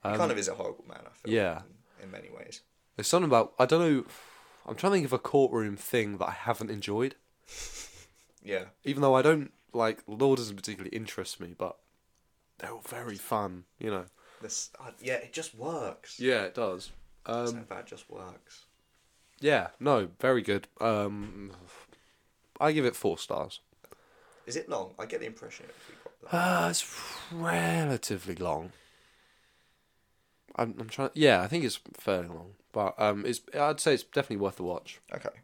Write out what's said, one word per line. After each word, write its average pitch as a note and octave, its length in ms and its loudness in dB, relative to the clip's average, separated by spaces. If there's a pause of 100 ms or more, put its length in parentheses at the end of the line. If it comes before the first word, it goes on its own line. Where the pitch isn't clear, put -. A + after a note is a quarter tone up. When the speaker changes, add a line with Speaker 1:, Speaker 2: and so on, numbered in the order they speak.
Speaker 1:
He G2+ 80 -2
Speaker 2:
Um, G#2+ 60 0
Speaker 1:
kind C3 160 2
of G#2+ 60 0
is F#2+ 100 -2
a F2+ 60 -4
horrible - 340 -8
man, - 180 -18
I - 40 -20
feel, - 220 -4
Speaker 2:
yeah. F#2 300 2 (360)
Speaker 1:
in, G2+ 60 -20
in F#2+ 60 -16
many F#2+ 200 -16
ways. - 320 -16 (340)
Speaker 2:
There's G#2+ 120 -4
something E3+ 200 4
about, A2+ 300 6
I B2+ 80 8
don't D#3+ 140 6
know, D3+ 240 4 (640)
I'm - 100 -8
trying G3 160 2
to G3 40 6
think D#3+ 100 2
of C3 60 0
a B2+ 60 2
courtroom A#2 580 2
thing G#2 420 -2
that F2+ 100 -2
I - 40 -4
haven't A2 380 -4
enjoyed. G#2+ 440 -2 (1300)
Speaker 1:
Yeah. F#2+ 220 -2 (200)
Speaker 2:
Even C#3 180 0
though C3+ 120 8
I C3 80 8
don't, D3+ 300 6 (200)
like, A2+ 340 0
law C3 280 4
doesn't A2 220 -4
particularly G2 400 -10
interest G#2+ 440 -8
me, F2 160 -12
but F2+ 220 -6 (800)
they're - 140 -10
all A2+ 80 -14
very A#2 360 -10
fun, F#2+ 480 -4 (140)
you A2 120 -4
know. F#2 160 -4 (340)
Speaker 1:
This, - 300 -8 (100)
uh, B2 100 -16 (100)
yeah, B2+ 140 -4
it A#2 180 -6
just D#3+ 220 -8
works. B2 640 -8
Speaker 2:
Yeah, B2 260 2
it F2+ 100 -8
does. F#2+ 360 -4 (360)
Um, A#2 200 -2
Speaker 1:
Something A#2 180 -6
about G2 160 -12
it - 60 -14
just - 240 -18
works. - 540 -18 (760)
Speaker 2:
yeah, C3+ 300 4 (100)
no, A2+ 300 4 (100)
very B2 240 4
good. G2+ 240 0 (140)
Um, G#2 720 -2 (1080)
I D#3 120 4
give D3+ 120 2
it A#2+ 120 2
four E2+ 200 0
stars. - 440 -6 (840)
Speaker 1:
Is A#2+ 100 -8
it - 120 -8
long? F#2+ 300 -6
I A2 80 -8
get - 140 -6
the - 60 -10
impression A2+ 400 -16
it - 80 -18 (140)
would - 60 -20
be - 60 -20 (280)
quite - 40 -4
long. F3 320 2
Speaker 2:
Uh, E3+ 60 2
it's - 280 -4 (340)
relatively E3 1000 -2
long. E2 380 -4 (1800)
I'm, A2+ 220 -2
I'm A2+ 100 -8
trying. C3+ 260 -4
Yeah, C#3 280 8
I G2 40 -2
think D#3 180 0
it's A2 160 -2 (140)
fairly F2+ 340 -2
long, E2+ 260 -14 (180)
but, G#2 280 0
um, G#2 240 2
it's, A#2+ 160 -2 (180)
I'd D3 220 2
say D3+ 140 6
it's A#2 80 0
definitely - 360 -2
worth G2 220 0
a F#2 40 -6
watch. - 360 -6 (140)
Speaker 1:
Okay. - 140 -6 (160)